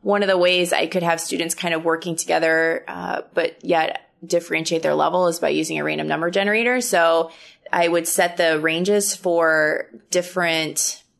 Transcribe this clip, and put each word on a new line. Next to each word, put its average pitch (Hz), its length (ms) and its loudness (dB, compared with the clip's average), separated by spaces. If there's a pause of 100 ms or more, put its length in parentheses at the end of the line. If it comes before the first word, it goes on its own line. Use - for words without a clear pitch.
one 202 200 0
of 196 60 0
the 190 100 4
ways 180 360 2
I - 120 2
could 175 180 -2
have 165 180 0
students - 340 -4
kind 170 180 -4
of 160 120 -2
working 165 320 -2
together, 160 680 0
uh, - 340 -6 (120)
but - 320 -4
yet - 460 -2 (120)
differentiate 165 600 -2
their 151 120 2
level 170 320 2
is 165 120 -2
by 156 100 0
using 156 300 -2
a 147 40 -4
random 151 240 -4
number 156 220 -2
generator. 220 520 0
So 165 500 2 (400)
I 175 160 2
would 170 200 0
set 180 300 0
the 160 220 2
ranges 185 560 0
for 160 760 2 (200)
different 170 920 -2 (160)